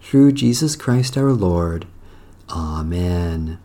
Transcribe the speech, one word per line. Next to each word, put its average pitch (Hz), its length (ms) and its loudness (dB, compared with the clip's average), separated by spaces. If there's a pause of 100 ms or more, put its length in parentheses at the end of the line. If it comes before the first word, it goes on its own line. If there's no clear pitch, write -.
through 139 320 4
Jesus 131 440 0
Christ 127 420 0
our 135 140 2
Lord. 85 540 0 (600)
Amen. 82 1160 -4